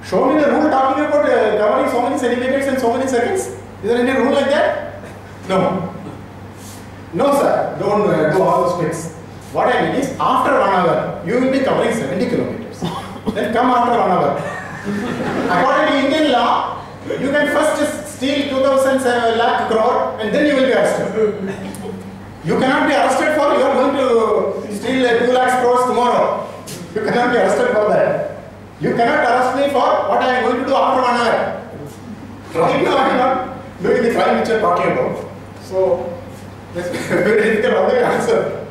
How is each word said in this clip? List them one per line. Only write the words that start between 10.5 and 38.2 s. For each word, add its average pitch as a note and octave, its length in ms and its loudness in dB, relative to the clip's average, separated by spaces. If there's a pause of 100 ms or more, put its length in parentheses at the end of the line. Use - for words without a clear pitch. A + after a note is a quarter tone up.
one G3 100 2
hour, F3+ 580 0
you A#3+ 120 0
will C4 120 2
be C4+ 80 0
covering A#3 340 0
seventy F#3+ 340 -2
kilometers. - 540 -4
Then - 720 -4
come B3 160 2
after A#3+ 300 2
one F#3+ 120 2
hour. - 300 0 (1040)
According C#4 480 2
to C4+ 120 2
Indian D4+ 260 2
law, - 520 0 (240)
you - 220 -2
can C#4+ 240 2
first D4 640 0
steal C#4 320 -2
two C4 140 0
thousand C4 400 4 (340)
lakh - 320 2
crore A3 500 2
and G#3+ 140 -2
then D4 140 4
you C#4+ 80 4
will C4 100 4
be A#3 80 4
arrested. G#3 640 0 (1080)
You D#3+ 160 0
cannot C#4+ 300 2
be C#4 60 2
arrested D4+ 420 2
for, D4 180 4
you B3+ 80 4
are C#4 120 2
going C4 200 2
to A3+ 800 0
steal, B3+ 300 0
uh, A#3 140 4
two B3 120 2
lakhs B3+ 300 2
crores B3 240 4
tomorrow. - 640 0 (440)
You G#3+ 120 -4
cannot A#3+ 260 2
be A#3+ 60 2
arrested G3 300 2
for G#3 220 2
that. - 420 0 (500)
You F#3 140 0
cannot C#4 280 2
arrest B3+ 320 2
me C#4 160 0
for - 380 0
what - 120 2
I B3+ 180 0
am - 40 -2
going B3+ 200 0
to - 40 -4
do C4+ 80 2
after C4 260 2
one A#3+ 200 2
hour. G3+ 400 0 (920)
Right C4+ 300 2
now C#4 140 2
I C4+ 120 2
am C4 80 0
not - 640 -4
doing A#3 220 2
the A#3 80 2
crime - 280 2
which - 100 -2
you A3 60 2
are - 40 2
talking F3 320 2
about. - 380 -4 (320)
So, F3 580 -2 (540)
that's F3 160 -6
<laughs> E3+ 180 -6
very G#3+ 480 2
difficult. B3 200 0
How - 140 2
do B3+ 60 2
you A#3+ 60 2
answer? A3 680 0